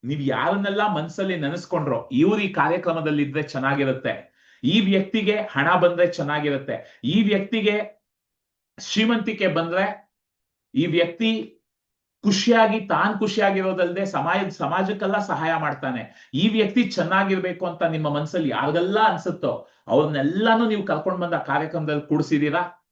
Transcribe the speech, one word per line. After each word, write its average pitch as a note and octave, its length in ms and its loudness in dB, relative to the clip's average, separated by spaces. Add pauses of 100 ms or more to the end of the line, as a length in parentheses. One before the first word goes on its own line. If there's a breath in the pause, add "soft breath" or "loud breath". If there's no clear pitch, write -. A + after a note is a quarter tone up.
ನೀವ್ C#3+ 180 -4
ಯಾರನ್ನೆಲ್ಲ G3 720 0
ಮನ್ಸಲ್ಲಿ F3+ 420 -4
ನೆನೆಸ್ಕೊಂಡ್ರೋ, D3+ 760 -4
ಇವ್ರು F#3 260 4
ಈ G3 140 -2
ಕಾರ್ಯಕ್ರಮದಲ್ಲಿ D#3 720 0
ಇದ್ರೆ C#3 200 -2
ಚೆನ್ನಾಗಿರುತ್ತೆ, C3+ 720 -2 (500 soft breath)
ಈ F#3+ 160 4
ವ್ಯಕ್ತಿಗೆ G3 600 2
ಹಣ D3+ 360 0
ಬಂದ್ರೆ F3 300 4
ಚೆನ್ನಾಗಿರುತ್ತೆ, D3 960 -4
ಈ F3 180 4
ವ್ಯಕ್ತಿಗೆ G3+ 520 0 (1040)
ಶ್ರೀಮಂತಿಕೆ A3 680 0
ಬಂದ್ರೆ E3+ 360 0 (880)
ಈ D3 120 2
ವ್ಯಕ್ತಿ F3 680 0 (720)
ಖುಷಿಯಾಗಿ, A3 560 4
ತಾನ್ G3 380 0
ಖುಷಿಯಾಗಿರೋದಲ್ದೆ F#3+ 880 0
ಸಮಾಜ, F#3 420 0
ಸಮಾಜಕ್ಕೆಲ್ಲ G3 720 -2
ಸಹಾಯ D#3+ 360 -2
ಮಾಡ್ತಾನೆ, C#3+ 800 -6
ಈ E3+ 140 4
ವ್ಯಕ್ತಿ A3 420 2
ಚೆನ್ನಾಗಿರ್ಬೇಕು F#3 760 0
ಅಂತ E3+ 160 -4
ನಿಮ್ಮ D#3 260 0
ಮನ್ಸಲ್ಲಿ D3+ 400 -2
ಯಾರಿಗೆಲ್ಲ D#3 580 0
ಅನ್ಸುತ್ತೋ - 600 -4 (180 loud breath)
ಅವ್ರನ್ನೆಲ್ಲಾನು D#3 840 2
ನೀವು G#3 140 0
ಕರ್ಕೊಂಡ್ F3+ 380 -2
ಬಂದ E3+ 140 -2
ಕಾರ್ಯಕ್ರಮದಲ್ಲಿ D3+ 760 -4
ಕೂಡ್ಸಿದೀರಾ. D3+ 840 0